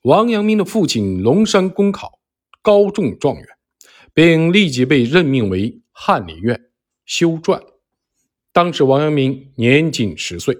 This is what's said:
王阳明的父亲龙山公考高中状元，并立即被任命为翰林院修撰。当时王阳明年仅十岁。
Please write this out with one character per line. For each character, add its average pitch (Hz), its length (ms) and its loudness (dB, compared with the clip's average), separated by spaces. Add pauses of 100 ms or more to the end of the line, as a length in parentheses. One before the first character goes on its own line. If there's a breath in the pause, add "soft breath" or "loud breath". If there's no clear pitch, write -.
王 196 300 2
阳 208 120 -2
明 214 140 0
的 202 80 0
父 196 220 -2
亲 95 360 -4
龙 147 220 2
山 190 240 0
公 202 240 -2
考 - 280 -14 (420)
高 202 280 4
中 196 280 -4
状 131 180 -2
元， - 100 -20 (680 soft breath)
并 165 360 4
立 190 200 2
即 127 160 0
被 139 160 2
任 143 240 2
命 127 240 -2
为 95 400 -6
翰 143 360 -4
林 82 140 -18
院 113 300 -4 (340)
修 - 280 -2
撰。 165 300 -4 (880)
当 175 220 0
时 - 100 -2
王 135 200 2
阳 151 100 -2
明 135 440 -4
年 139 360 2
仅 104 240 -4
十 - 240 -12
岁。 127 200 -4